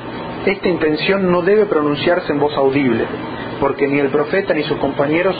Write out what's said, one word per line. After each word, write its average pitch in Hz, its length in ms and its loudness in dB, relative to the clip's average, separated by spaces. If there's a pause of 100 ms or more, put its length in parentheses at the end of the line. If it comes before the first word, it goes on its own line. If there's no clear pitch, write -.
(480)
"Esta 196 200 0
intención 180 640 0
no 175 120 2
debe 202 220 4
pronunciarse 160 680 0
en 143 60 -2
voz 147 180 0
audible, 135 480 2 (540)
porque 139 280 0
ni 139 120 0
el 139 100 2
profeta 147 440 0
ni 151 100 -2
sus 147 140 -2
compañeros 151 640 0